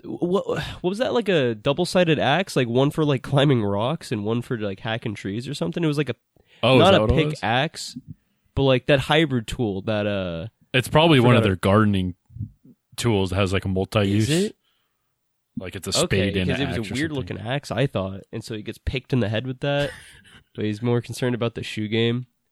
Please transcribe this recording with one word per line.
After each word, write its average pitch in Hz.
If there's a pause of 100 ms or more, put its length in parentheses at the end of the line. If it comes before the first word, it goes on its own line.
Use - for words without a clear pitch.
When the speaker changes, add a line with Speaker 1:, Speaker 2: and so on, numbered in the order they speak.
Speaker 1:
what, 175
what -
was 202
that? 226
Like 226
a 135
double-sided 160
axe, 139
like 131
one 131
for, 156
like, 143
climbing 135
rocks 104
and 104
one 117
for, 120
like, 101
hacking 113
trees 104
or 135
something. 170
It 160
was 147
like 131
a 117 (480)
Speaker 2:
Oh, 127
is -
Speaker 1:
not 180
Speaker 2:
that 185
Speaker 1:
a 107
Speaker 2:
what 117
it 151
was? 151
Speaker 1:
pickaxe, 127 (580)
but, 139
like, 131
that 143
hybrid 147
tool 104
that, 104
uh, 92 (260)
Speaker 2:
It's 127
probably 156
one 120
of 110
Speaker 1:
forgot 107
Speaker 2:
their 92
gardening 98 (800)
tools 98
that 90
has, 98
like, 95
a 101
multi-use. 98
Speaker 1:
Is 175
it? - (1000)
Speaker 2:
Like, 92
it's 92
a 95
Speaker 1:
Okay, 120 (300)
Speaker 2:
spade 98
and 92
Speaker 1:
'cause 92
Speaker 2:
an 139
Speaker 1:
it 143
was 87
Speaker 2:
axe 107
Speaker 1:
a -
Speaker 2:
or 123
Speaker 1:
weird 151
Speaker 2:
something. 107
Speaker 1:
looking 101
axe, 135
I 113
thought, 95 (100)
and 113
so 117
he 107
gets 110
picked -
in 127
the 104
head 113
with 131
that. 143
Speaker 2:
<laughs> - (560)
Speaker 1:
But 110
he's 107
more 120
concerned 123
about 117
the -
shoe 107
game. 117 (260)